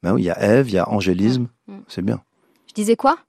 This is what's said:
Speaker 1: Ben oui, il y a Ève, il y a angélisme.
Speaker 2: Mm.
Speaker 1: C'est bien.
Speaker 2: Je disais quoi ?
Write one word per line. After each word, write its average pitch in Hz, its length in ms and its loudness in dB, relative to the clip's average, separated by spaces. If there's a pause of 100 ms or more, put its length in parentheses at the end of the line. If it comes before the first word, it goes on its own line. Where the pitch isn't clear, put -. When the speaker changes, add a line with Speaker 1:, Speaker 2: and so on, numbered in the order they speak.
Speaker 1:
Ben 90 120 0
oui, 120 80 0
il - 40 0
y 82 40 -2
a - 100 -4
Ève, 120 280 4
il 104 60 -4
y 95 40 2
a 90 100 0
angélisme. 107 600 0 (180)
Speaker 2:
Mm. 98 120 -18 (100)
Speaker 1:
C'est - 140 -10
bien. 104 180 -4 (480)
Speaker 2:
Je - 60 -20
disais 214 220 0
quoi ? 277 200 2 (120)